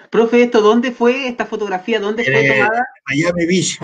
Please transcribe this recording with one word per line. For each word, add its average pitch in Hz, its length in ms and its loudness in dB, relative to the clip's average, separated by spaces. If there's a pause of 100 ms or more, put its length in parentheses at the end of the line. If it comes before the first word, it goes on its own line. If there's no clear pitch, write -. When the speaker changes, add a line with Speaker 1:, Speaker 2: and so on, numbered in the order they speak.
Speaker 1:
Profe, 233 340 4
¿esto 240 180 2
dónde 240 300 2
fue? 254 360 0
¿Esta 240 180 -6
fotografía 208 540 -4
dónde 220 240 -4
Speaker 2:
En, 135 100 -2
Speaker 1:
fue - 120 2
Speaker 2:
eh, - 20 0
Speaker 1:
tomada? 135 320 0
Speaker 2:
en 139 380 -8
Miami 170 280 -2
Beach, 175 380 -2